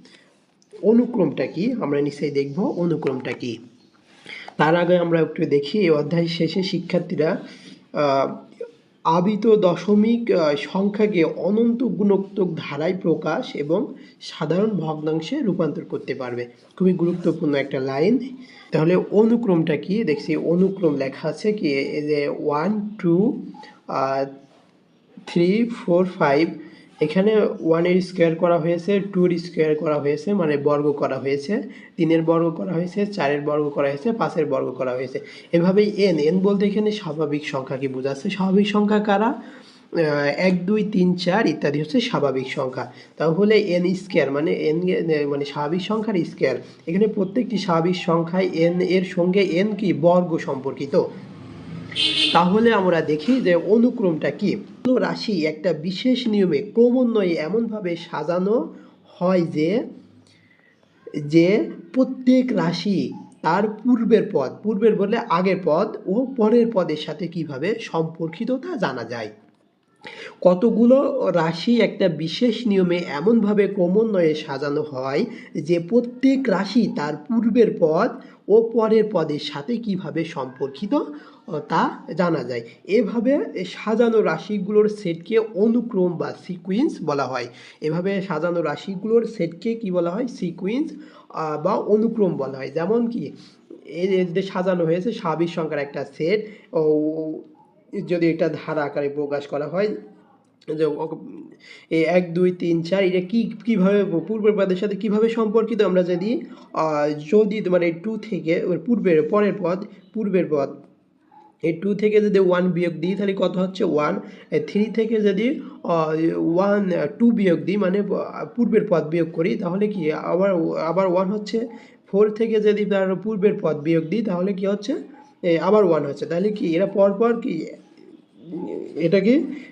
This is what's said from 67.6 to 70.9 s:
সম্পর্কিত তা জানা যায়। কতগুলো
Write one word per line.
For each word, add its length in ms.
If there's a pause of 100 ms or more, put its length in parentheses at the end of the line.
সম্পর্কিত 720
তা 260
জানা 260
যায়। 260 (1120)
কতগুলো 920